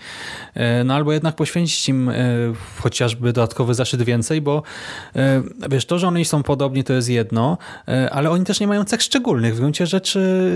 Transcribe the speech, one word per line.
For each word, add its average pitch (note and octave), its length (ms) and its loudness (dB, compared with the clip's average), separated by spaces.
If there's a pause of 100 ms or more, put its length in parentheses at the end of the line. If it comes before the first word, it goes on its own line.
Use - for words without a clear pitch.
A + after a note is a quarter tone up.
(540)
e, A#2+ 300 2
no C3 100 2
albo D3 200 2
jednak D#3 220 0
poświęcić D#3+ 540 -2
im, C3 200 2
e, A#2 40 0 (680)
chociażby A#2+ 520 0
dodatkowy A#2+ 400 2
zaszyt B2 300 0
więcej, A#2+ 380 0
bo, D3 220 0 (520)
e, C3+ 280 2 (260)
wiesz, C3+ 160 0
to, F3 140 0
że F#3 80 0
oni E3+ 180 2
są D3 180 0
podobni, C3+ 400 0
to C3 100 0
jest B2 160 0
jedno, A#2 480 0 (300)
e, B2+ 220 0
ale C#3+ 220 0
oni F3+ 140 2
też G3 140 0
nie G#3 80 0
mają G#3 180 2
cech A3+ 160 -2
szczególnych. C3 540 2
W A2+ 40 -2
gruncie D3+ 280 0
rzeczy F#3+ 320 0 (360)